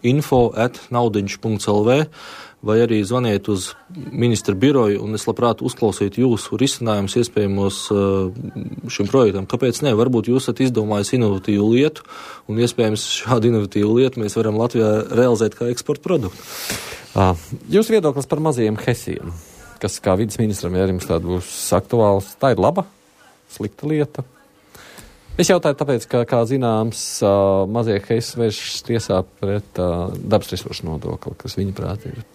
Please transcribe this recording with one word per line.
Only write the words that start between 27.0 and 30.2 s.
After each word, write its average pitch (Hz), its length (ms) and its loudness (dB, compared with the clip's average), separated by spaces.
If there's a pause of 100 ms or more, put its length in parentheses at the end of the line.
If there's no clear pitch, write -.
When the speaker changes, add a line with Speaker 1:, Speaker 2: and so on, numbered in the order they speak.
Speaker 2:
ā, 101 80 6 (320)
mazie 110 400 0
hesi 117 320 -2
vēršas - 480 -4
tiesā 107 380 0 (180)
pret, 101 400 -4
ā, 87 320 -2
dabas 95 400 -2